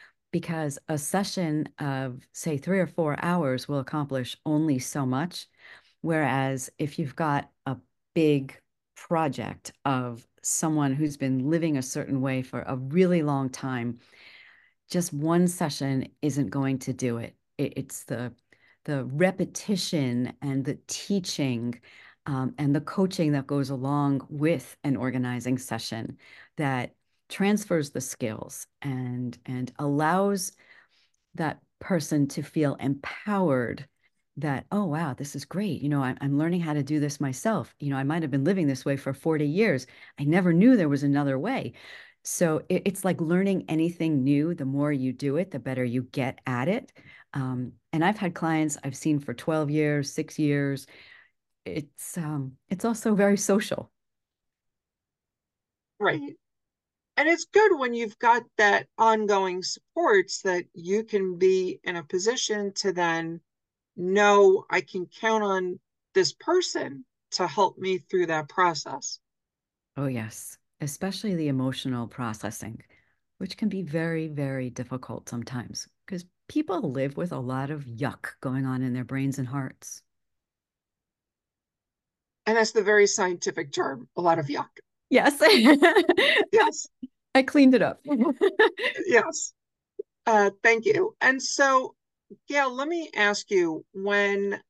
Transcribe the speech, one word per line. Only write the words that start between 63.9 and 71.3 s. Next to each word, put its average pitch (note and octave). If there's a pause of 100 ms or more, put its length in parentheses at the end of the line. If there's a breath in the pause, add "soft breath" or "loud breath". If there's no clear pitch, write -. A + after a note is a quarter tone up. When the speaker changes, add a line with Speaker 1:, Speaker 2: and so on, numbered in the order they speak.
Speaker 2:
know, G3
"I F3+
can F3+
count A3
on F#3 (320)
this -
person E4+ (280)
to F#3
help F3+
me F#3
through F3+
that D#3
process." D3+ (760)
Speaker 1:
Oh, C#3
yes. A2+ (240)
Especially F#3+